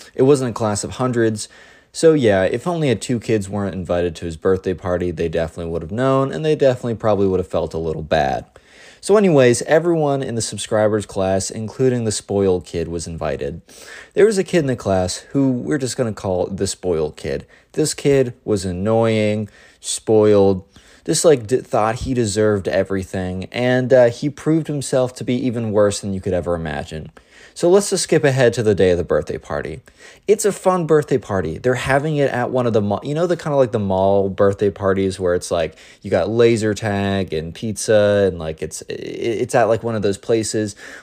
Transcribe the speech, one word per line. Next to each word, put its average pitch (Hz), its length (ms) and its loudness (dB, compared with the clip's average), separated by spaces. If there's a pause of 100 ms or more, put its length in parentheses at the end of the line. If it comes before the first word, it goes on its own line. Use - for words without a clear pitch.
(140)
It - 80 0
wasn't 131 300 4
a - 20 -12
class 104 300 -2
of - 80 -10
hundreds. 117 580 -2 (420)
So 160 220 4
yeah, 101 300 4
if 120 220 -2
only 170 220 0
had 110 140 0
two 120 180 -2
kids 110 260 -2
weren't 98 280 -4
invited 87 420 -2
to - 80 -12
his 82 140 -8
birthday 95 340 0
party, 90 380 -4
they 85 180 -4
definitely 82 420 -4
would 82 120 -4
have 80 100 -12
known, 135 400 0
and 156 140 -6
they 156 100 2
definitely 127 380 0
probably 101 320 2
would 92 140 2
have 90 60 -6
felt 82 280 -4
a 82 40 -6
little 80 240 -6
bad. 73 440 0 (540)
So 202 180 4
anyways, 143 440 6
everyone 156 600 2
in 117 120 -6
the 113 60 -4
subscribers 107 640 -2
class, 95 460 -2
including 120 540 -2
the 110 60 -2
spoiled 98 540 0
kid, 82 240 -6
was 85 180 -8
invited. 78 540 -6 (540)
There 190 100 6
was 214 140 4
a 185 60 0
kid 175 160 0
in 147 60 0
the 127 100 0
class 92 420 -2 (140)
who 135 200 2
we're 127 240 -2
just 131 220 -6
gonna 113 160 -2
call 92 320 -2
the 98 200 -4
spoiled 80 480 -2
kid. 69 320 -8 (260)
This 151 200 0
kid 135 400 2 (140)
was 101 180 0
annoying, 107 840 0 (280)
spoiled, 104 840 4 (400)
just, 160 180 -2
like, 143 240 4
d-, 127 120 0
thought 113 380 -2
he 135 180 -4
deserved 107 520 0
everything, 92 840 -4
and, 127 400 0
uh, 123 160 8
he 143 220 -4
proved 156 380 -2
himself 131 480 -2
to - 60 -12
be 123 120 -2
even 117 360 -2
worse 104 300 2
than 98 140 -6
you 95 80 -6
could 95 100 -4
ever 87 220 -2
imagine. 78 580 -8 (400)
So - 160 0
let's 196 220 4
just 190 140 -2
skip 156 200 2
ahead 131 300 4
to 123 80 -2
the 107 120 2
day 95 160 4
of 87 80 2
the 85 60 -4
birthday 78 340 -2
party. 73 420 -8 (460)
It's 208 180 2
a 202 60 2
fun 185 360 0
birthday 147 320 2
party. 92 400 -4
They're 127 160 0
having 139 420 0
it 143 140 2
at 120 200 -2
one 123 160 0
of 117 60 0
the 110 80 2
ma-, 101 220 -2
you 143 120 -6
know, 165 120 0
the 170 100 0
kinda, 151 200 -4
like, 127 160 2
the 120 60 -2
mall 98 520 2
birthday 101 400 2
parties 95 500 -2
where 90 140 0
it's, 90 160 -6
like, 82 260 -2 (240)
you 101 100 -12
got 95 200 2
laser 113 420 4
tag 98 600 -2
and 80 200 -6
pizza 104 720 2
and, 90 120 -2
like, 80 240 -8
it's, - 260 -10
i-, 82 60 -8
it's 98 600 -6
at, 120 140 4
like, 113 140 0
one 117 120 -4
of 107 60 -4
those 98 160 0
places, 110 580 -2 (280)